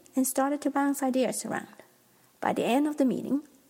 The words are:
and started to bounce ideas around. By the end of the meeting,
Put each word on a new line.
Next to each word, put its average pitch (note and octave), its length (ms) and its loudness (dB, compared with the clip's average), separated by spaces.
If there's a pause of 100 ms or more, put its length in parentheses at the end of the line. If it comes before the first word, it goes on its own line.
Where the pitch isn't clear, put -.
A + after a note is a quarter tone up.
(160)
and C4 120 2
started C#4+ 340 0
to D4 80 -2
bounce C#4 320 0
ideas B3+ 420 0
around. - 380 -8 (580)
By - 140 0
the - 120 -2
end C4+ 200 2
of D4+ 120 -2
the C#4 80 4
meeting, B3+ 360 0 (280)